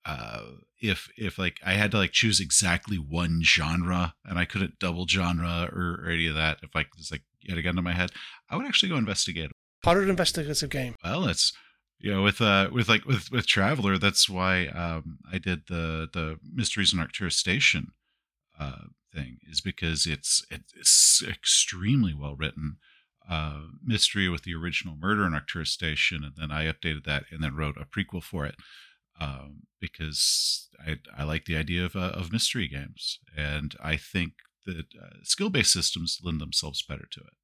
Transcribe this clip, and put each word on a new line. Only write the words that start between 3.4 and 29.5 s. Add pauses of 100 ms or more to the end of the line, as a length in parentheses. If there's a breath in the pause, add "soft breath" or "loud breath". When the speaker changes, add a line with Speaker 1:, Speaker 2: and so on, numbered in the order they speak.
Speaker 1:
genre (100)
and
I
couldn't
double
genre
or,
or
any
of
that,
if,
like,
there's,
like, (180)
you
had
a
gun
to
my
head, (400 loud breath)
I
would
actually
go
investigative. (320)
Speaker 2:
Horror
investigative
game.
Speaker 1:
Well,
it's, (460 loud breath)
you
know,
with,
uh,
with,
like,
with,
with
Traveller,
that's
why,
um, (120)
I
did
the,
the (120)
Mysteries
in
Arcturus
Station, (680)
uh, (280)
thing, (100)
is
because
it's,
it's
extremely
well
written, (520 soft breath)
uh, (240)
mystery
with
the
original
murder
in
Arcturus
Station,
and
then
I
updated
that
and
then
wrote
a
prequel
for
it, (640 loud breath)
um, (120)